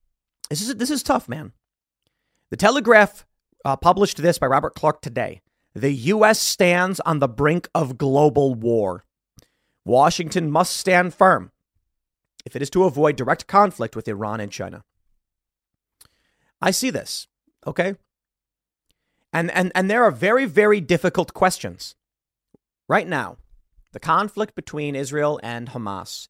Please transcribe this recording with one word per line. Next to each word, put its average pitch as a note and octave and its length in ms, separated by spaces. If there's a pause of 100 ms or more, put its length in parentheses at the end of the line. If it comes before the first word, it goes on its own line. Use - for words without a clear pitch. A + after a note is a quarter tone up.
(480)
this D3+ 140
is, B3 140
this B3 140
is C#4+ 120
tough, - 260
man. - 240 (1000)
The - 60
Telegraph, G#3+ 680 (380)
uh, C3+ 120
published F#3+ 400
this D#3+ 220
by - 80
Robert C#3 280
Clark - 280
today. A#2 400 (320)
The C3+ 180
U E3 320
S G#3+ 160
stands F3+ 600
on D#3 180
the C3+ 100
brink D3 460
of C3 240
global C#3 560
war. A2 500 (800)
Washington D#3 640
must E3 260
stand F3+ 380
firm D#3+ 380 (960)
if - 80
it B2+ 60
is C#3 80
to F3+ 140
avoid D3+ 300
direct C3 320
conflict F#3+ 480
with A2 140
Iran G#2+ 320
and G2+ 100
China. F#2+ 320 (1800)
I F#3+ 80
see B3+ 180
this, - 400 (380)
okay? F#3 300 (1400)
And, F3 160
and, F3+ 240
and F#3+ 160
there A#3 120
are G#3+ 80
very, G3+ 360
very G#3 340
difficult E3+ 540
questions. - 600 (920)
Right F3+ 180
now, C3+ 300 (560)
the - 80
conflict G3 540
between D3 420
Israel D3 460
and A#2+ 260
Hamas G2+ 600